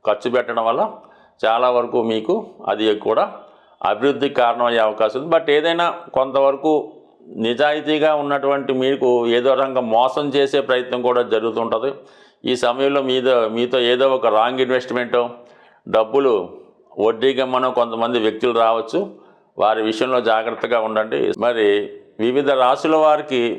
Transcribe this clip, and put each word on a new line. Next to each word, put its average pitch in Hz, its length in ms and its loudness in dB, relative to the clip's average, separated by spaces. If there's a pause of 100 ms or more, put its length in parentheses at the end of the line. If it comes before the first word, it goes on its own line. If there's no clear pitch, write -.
ఖర్చు 104 300 -2
పెట్టడం 117 320 -2
వల్ల 135 140 0 (640)
చాలా 117 320 2
వరకు 120 220 0 (140)
మీకు 110 220 -2 (380)
అది 107 140 0 (220)
కూడా 143 180 2 (640)
అభివృద్ధికి 135 500 -2
కారణమయ్యే 120 480 2
అవకాశం 110 320 0
ఉంది. 160 160 -8
But 160 100 0 (120)
ఏదైనా 170 280 0 (300)
కొంతవరకు 139 560 0 (760)
నిజాయితీగా 147 640 0 (120)
ఉన్నటువంటి 139 500 -2 (100)
మీకు 131 260 0 (300)
ఏదో 127 200 2
రకంగా 131 240 0 (140)
మోసం 131 280 2 (120)
చేసే 139 220 2 (100)
ప్రయత్నం 127 400 0
కూడా 123 140 2 (120)
జరుగుతుంటది. 113 560 -2 (600)
ఈ - 20 2 (100)
సమయంలో 135 380 0 (100)
మీద, 127 180 0 (280)
మీతో 123 220 0 (140)
ఏదో 127 140 2 (100)
ఒక 117 100 0 (120)
రాంగ్ 127 260 2
ఇన్వెస్ట్‌మెంటో, 123 580 -2 (760)
డబ్బులు 123 360 2 (720)
వడ్డీ 113 340 2
గమ్మనో 127 300 0 (100)
కొంతమంది 117 460 -2
వ్యక్తులు 113 300 0 (100)
రావచ్చు. 113 360 0 (640)
వారి 110 260 2
విషయంలో 123 320 0 (100)
జాగ్రత్తగా 117 480 -2 (100)
ఉండండి. 110 320 -2 (240)
మరి 113 240 2 (560)
వివిధ 135 260 0 (140)
రాశుల 143 400 2
వారికి 143 380 2 (160)